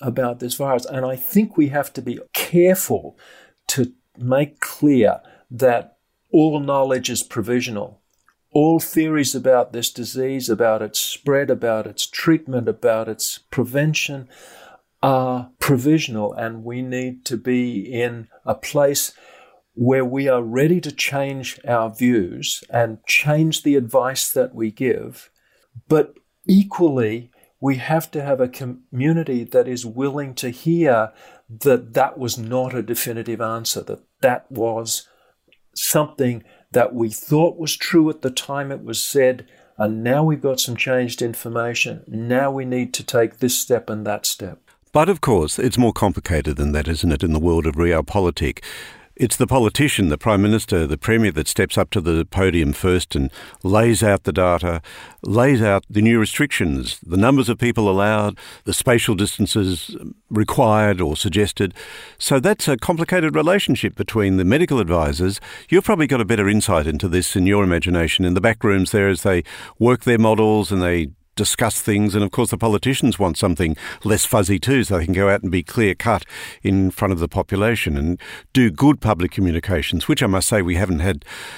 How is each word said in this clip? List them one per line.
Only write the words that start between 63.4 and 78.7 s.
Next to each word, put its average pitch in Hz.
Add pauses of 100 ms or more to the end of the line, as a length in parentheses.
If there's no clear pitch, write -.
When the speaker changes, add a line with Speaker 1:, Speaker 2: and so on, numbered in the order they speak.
Speaker 2:
between 98
the 92
medical 135
advisors. 85 (300)
You've 180
probably 170
got 123
a 107
better 101
insight 95
into 78
this 90
in 92
your 101
imagination, 87
in 87
the 95
back 110
rooms 98
there 101
as 92
they 90 (340)
work 120
their 120
models 107
and 95
they 87 (280)
discuss -
things. 104
And 104
of 95
course, 120
the 117
politicians 113
want 90
something 85 (260)
less 104
fuzzy 98
too, 131
so 98
they 80
can 92
go 98
out 101
and 98
be 87
clear 104
cut 107 (360)
in 98
front 98
of 85
the 82
population 101
and 82 (320)
do 123
good 135